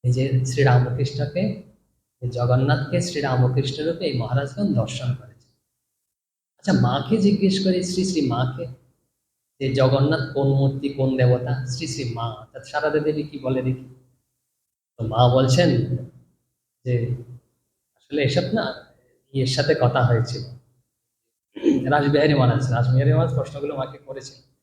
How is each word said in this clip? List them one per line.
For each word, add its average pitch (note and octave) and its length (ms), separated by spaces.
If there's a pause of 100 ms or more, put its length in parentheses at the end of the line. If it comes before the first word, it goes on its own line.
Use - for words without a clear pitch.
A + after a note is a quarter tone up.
এই B2 80
যে C3 340
শ্রীরামকৃষ্ণকে, C3+ 1160 (580)
এই B2 80
জগন্নাথকে C3 720
শ্রীরামকৃষ্ণ C3 800
রূপে E3+ 220
এই C3+ 120
মহারাজগণ C#3 560
দর্শন B2 420
করেছে। - 320 (1080)
আচ্ছা, - 160
মাকে B2+ 440
জিজ্ঞেস G3 460
করি, F3+ 200
শ্রী - 220
শ্রী D#3+ 160
মাকে, B2+ 460 (920)
যে C3+ 140
জগন্নাথ C3+ 600
কোন C#3 140
মূর্তি, C3+ 420
কোন C3+ 280
দেবতা? B2+ 480
শ্রী - 220
শ্রী B2 260
মা, A#2 200
অর্থাৎ A2+ 320
সারদা D3+ 340
দেবী D3 240
কি C#3 160
বলে B2+ 220
দেখি। - 340 (1000)
তো A2 100
মা A#2 260
বলছেন C3 640 (880)
যে B2 300 (800)
আসলে C#3+ 280
এসব F3 300
না - 400 (400)
ইয়ের C3 140
সাথে D3 340
কথা B2 220
হয়েছিল, A#2+ 380 (1500)
রাসবিহারী D3 420
মহারাজ, B2 380
রাসবিহারী B2+ 420
মহারাজ E3 200
প্রশ্নগুলো C#3 420
মাকে C3 220
করেছেন। - 640